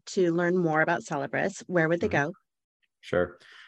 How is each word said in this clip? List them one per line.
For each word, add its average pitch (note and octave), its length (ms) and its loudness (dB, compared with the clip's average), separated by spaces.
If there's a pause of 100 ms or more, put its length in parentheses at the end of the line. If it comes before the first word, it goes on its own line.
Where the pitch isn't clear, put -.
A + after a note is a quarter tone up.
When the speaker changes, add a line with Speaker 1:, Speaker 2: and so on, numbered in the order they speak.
Speaker 1:
to F3+ 260 2
learn F3 240 2
more D#3+ 240 2
about E3+ 200 0
Celebrus, C#3+ 680 -4
where E3+ 200 2
would F3 140 0
they G#3+ 60 -2
Speaker 2:
Mm-hmm. D3+ 200 0
Speaker 1:
go? F#3 40 -8 (680)
Speaker 2:
Sure. F2 380 -2 (300)